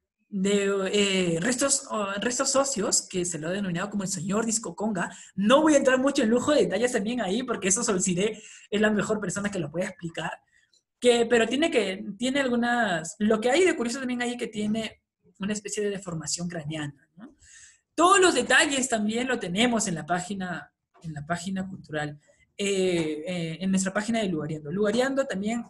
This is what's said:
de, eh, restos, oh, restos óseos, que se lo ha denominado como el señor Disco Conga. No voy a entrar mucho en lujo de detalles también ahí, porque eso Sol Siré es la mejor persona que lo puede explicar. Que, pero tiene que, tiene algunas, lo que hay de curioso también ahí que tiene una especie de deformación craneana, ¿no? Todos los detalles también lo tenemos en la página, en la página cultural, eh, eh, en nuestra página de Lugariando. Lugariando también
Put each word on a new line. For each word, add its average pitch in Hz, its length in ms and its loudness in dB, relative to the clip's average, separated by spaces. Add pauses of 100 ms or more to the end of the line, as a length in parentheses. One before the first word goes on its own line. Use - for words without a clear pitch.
(280)
de, 196 640 0
eh, 190 480 2
restos, 262 500 0
oh, 202 300 -2
restos 247 340 -2
óseos, 269 540 0
que 180 160 -2
se 160 160 -6
lo 156 80 -6
ha 180 40 -2
denominado 190 380 -2
como 202 140 -4
el 175 40 -4
señor 196 380 -2
Disco 196 300 -4
Conga. 190 340 -2 (240)
No 233 280 6
voy 311 120 6
a 277 40 8
entrar 254 200 4
mucho 269 240 2
en 220 80 4
lujo 247 220 4
de 269 100 6
detalles 208 300 0
también 233 280 -2
ahí, 208 220 0
porque 233 240 -4
eso 233 160 2
Sol 190 180 2
Siré 190 400 0 (300)
es 208 100 0
la 214 120 4
mejor 208 260 0
persona 202 320 -4
que 190 80 -6
lo 147 140 -6
puede 180 140 -4
explicar. 170 440 -8 (720)
Que, 240 260 4
pero 233 200 4
tiene 294 240 0
que, 202 320 0 (140)
tiene 262 240 -2
algunas, 233 800 -2
lo 214 200 2
que 240 120 0
hay 339 140 4
de 330 120 4
curioso 240 220 -2
también 247 240 -4
ahí 240 160 -4
que 233 80 -6
tiene 214 560 -4 (360)
una 202 140 -4
especie 208 300 -6
de 208 80 0
deformación 170 580 -6
craneana, 151 680 -8
¿no? 226 200 -20 (580)
Todos 349 260 6
los 359 140 6
detalles 269 540 2
también 226 400 0
lo 247 100 0
tenemos 208 480 0
en 175 100 -2
la 147 100 -8
página, 175 640 -6 (300)
en 160 100 -12
la 147 140 -12
página 190 420 -4
cultural, 151 500 -8 (380)
eh, 180 720 0
eh, 170 340 -6
en 190 100 0
nuestra 190 220 2
página 226 280 0
de 202 80 0
Lugariando. 151 440 -4
Lugariando 247 540 0
también 220 440 -4